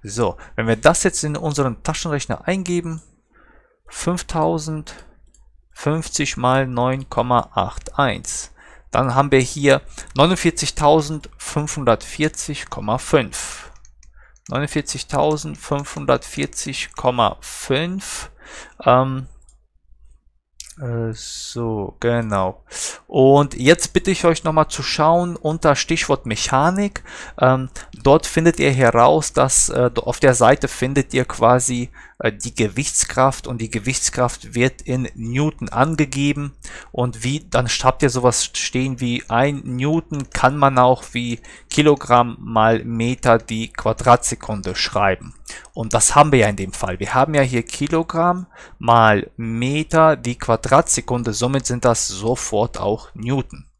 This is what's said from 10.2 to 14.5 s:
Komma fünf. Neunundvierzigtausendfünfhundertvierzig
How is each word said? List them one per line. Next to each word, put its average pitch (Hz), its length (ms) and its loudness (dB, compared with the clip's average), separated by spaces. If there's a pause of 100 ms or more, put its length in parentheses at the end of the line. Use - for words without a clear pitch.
Komma 107 280 -4
fünf. - 720 -4 (800)
Neunundvierzigtausendfünfhundertvierzig 143 2500 -4